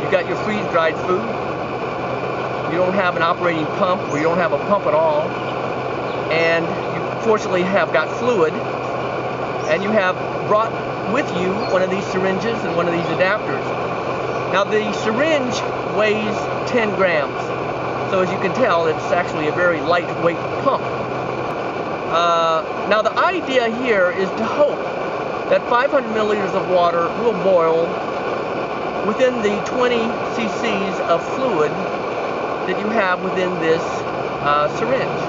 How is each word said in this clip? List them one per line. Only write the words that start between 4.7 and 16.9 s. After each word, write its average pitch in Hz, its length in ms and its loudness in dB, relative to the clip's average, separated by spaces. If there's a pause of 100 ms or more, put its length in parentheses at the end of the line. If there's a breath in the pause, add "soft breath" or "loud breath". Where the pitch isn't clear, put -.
at 151 60 2
all. 156 360 2 (1000)
And 165 340 2
you - 580 -4
fortunately 208 400 2
have 180 300 2
got 156 240 4
fluid, 208 360 2 (1160)
and 170 120 0
you 208 80 0
have 185 240 4 (320)
brought 214 240 2 (420)
with 285 160 0 (100)
you 185 140 0 (180)
one 185 120 4
of 185 60 0
these 190 180 -2
syringes 190 560 0
and 165 120 -2
one 170 120 2
of 170 60 0
these 170 120 0
adapters. 160 580 0 (880)
Now 196 120 4
the 214 300 0
syringe 254 600 0 (420)
weighs 208 400 2 (340)
ten 220 260 2